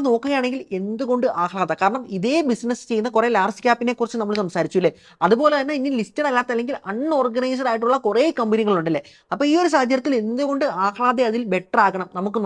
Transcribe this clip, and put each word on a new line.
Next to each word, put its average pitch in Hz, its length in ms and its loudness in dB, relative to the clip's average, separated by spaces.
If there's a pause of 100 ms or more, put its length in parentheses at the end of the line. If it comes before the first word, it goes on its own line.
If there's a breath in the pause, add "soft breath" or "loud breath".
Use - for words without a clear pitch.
നോക്കുകയാണെങ്കിൽ 254 540 0 (180)
എന്തുകൊണ്ട് 233 480 -2 (180)
ആഹ്ലാദ? 180 280 -2 (100)
കാരണം 220 220 0 (140)
ഇതേ 233 180 0 (140)
ബിസിനസ് 233 400 -4
ചെയ്യുന്ന 226 260 -2
കുറെ 226 200 2
ലാർജ് 196 300 0
ക്യാപ്പിനെ 240 340 2
കുറിച്ച് 233 220 -4
നമ്മൾ 208 200 -2
സംസാരിച്ചു 175 400 -2
അല്ലേ? 165 100 4 (340 loud breath)
അതുപോലെ 277 360 4
തന്നെ 277 180 -2
ഇനി 269 200 -2
ലിസ്റ്റഡ് 294 300 -2
അല്ലാത്ത 247 260 0
അല്ലെങ്കിൽ 240 220 -4 (140)
അൺഓർഗനൈസ്ഡ് 254 800 0
ആയിട്ടുള്ള 233 260 0 (100)
കുറെ 220 160 2 (160)
കമ്പനികളുണ്ടല്ലേ? 208 600 0 (320 loud breath)
അപ്പൊ 277 180 0
ഈ - 20 6 (100)
ഒരു 349 120 2
സാഹചര്യത്തിൽ 262 480 2
എന്തുകൊണ്ട് 277 420 -2 (200)
ആഹ്ലാദ 240 360 0 (100)
അതിൽ 240 120 -2 (120)
ബെറ്റർ 185 320 0
ആകണം? 185 220 -4 (100)
നമുക്ക് 202 260 -2